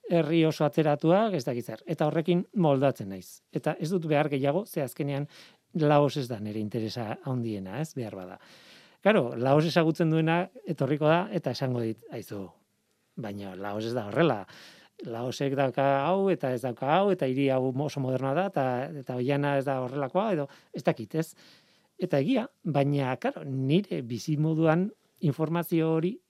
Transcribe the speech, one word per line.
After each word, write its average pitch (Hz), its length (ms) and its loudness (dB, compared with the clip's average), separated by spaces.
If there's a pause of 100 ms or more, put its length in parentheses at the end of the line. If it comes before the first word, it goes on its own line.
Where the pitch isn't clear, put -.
herri 165 360 4
oso 156 200 2
atzeratuak, 160 680 2
ez 139 120 -2
dakit 120 200 -4
zer. - 200 -12
Eta 156 220 0
horrekin 165 360 2 (120)
moldatzen 139 540 2
naiz. 95 320 -14 (120)
Eta 151 260 -2
ez 160 100 -4
dut 175 160 -2
behar 151 240 2
gehiago, 143 360 0
ze - 160 -6
azkenean 143 460 -4 (460)
Laos 147 440 4
ez 131 100 -4
da 117 120 -6
nire 104 200 -6
interesa 110 640 -4
handiena, 113 540 -4
ez? 156 140 -6
Behar 107 220 -8
bada. 92 240 -14 (640)
Claro, 139 340 4
Laos 135 280 4
ezagutzen 160 440 2
duena 160 400 2 (160)
etorriko 147 420 -2
da 175 240 4
eta 165 200 -4
esango 123 280 -2
dit, 113 180 -4 (140)
"Aizu, 101 380 -10 (680)
baina 101 400 -10
Laos 101 300 -6
ez 117 80 -4
da 110 140 -4
horrela. 113 400 0 (580)
Laosek 127 500 -4
dauka 139 520 2
hau 196 220 2
eta 143 240 0
ez 117 100 -4
dauka 131 240 -4 (100)
hau, 196 140 4
eta 151 160 0
hiri 135 220 0
hau 131 220 2 (140)
oso 143 140 -4
moderna 131 340 -2
da, 185 140 0
eta, 131 420 -2 (100)
eta 127 160 -8
oiana 143 420 2
ez 135 80 0
da 135 160 -2
horrelakoa, 143 520 -2
edo 147 140 -2 (260)
ez 156 100 -8
dakit, - 320 -2
ez?" 160 200 -4 (640)
Eta 165 180 0
egia, 214 300 0 (160)
baina, 139 540 2
claro, 254 280 -6
nire 143 560 0
bizimoduan 156 880 0 (300)
informazio 160 760 0
hori 170 260 -2 (100)